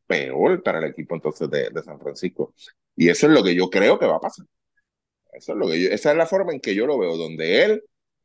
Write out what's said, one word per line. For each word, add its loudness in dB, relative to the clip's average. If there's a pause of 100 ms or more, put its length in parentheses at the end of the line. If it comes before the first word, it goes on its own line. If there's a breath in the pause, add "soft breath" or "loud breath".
peor 0
para -2
el -4
equipo -8
entonces -4
de, -4
de -8
San -20
Francisco. -8 (420 loud breath)
Y 4
eso 4
es 6
lo 8
que 2
yo 0
creo 4
que 0
va 2
a -6
pasar. -10 (840)
Eso -12
es -6
lo -2
que 0
yo, 2
esa 0
es 0
la 2
forma -2
en -10
que -4
yo 0
lo 0
veo, -2
donde 0
él, 0 (400)